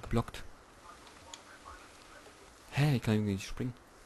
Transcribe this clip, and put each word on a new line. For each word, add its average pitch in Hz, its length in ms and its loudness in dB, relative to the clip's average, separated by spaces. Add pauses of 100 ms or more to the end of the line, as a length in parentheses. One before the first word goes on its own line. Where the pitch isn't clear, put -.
geblockt. - 400 -2 (2250)
Hä, 143 240 4
ich 107 40 0
kann 110 140 4
irgendwie 104 180 2
nicht 98 140 -4
springen. 123 260 -4 (320)